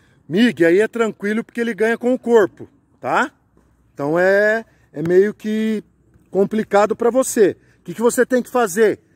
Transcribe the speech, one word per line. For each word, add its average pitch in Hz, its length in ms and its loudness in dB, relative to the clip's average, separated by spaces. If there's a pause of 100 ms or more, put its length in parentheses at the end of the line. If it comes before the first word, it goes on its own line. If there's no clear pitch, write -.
(300)
Mig, 180 340 0
aí 170 160 4
é 220 80 0
tranquilo 214 560 -4
porque - 160 -14
ele 233 140 -4
ganha 220 240 -2
com 247 160 -2
o 254 60 -4
corpo, 214 500 2 (300)
tá? 180 320 -2 (600)
Então 151 280 -4
é, 208 440 0 (300)
é 147 80 -10
meio 185 320 2
que 214 500 -4 (460)
complicado 202 680 0
pra 233 140 0
você. 233 480 0 (220)
O - 40 -20
que 170 120 -14
que 214 80 -8
você 240 200 2
tem 247 200 -2
que - 80 -14
fazer 214 480 0 (160)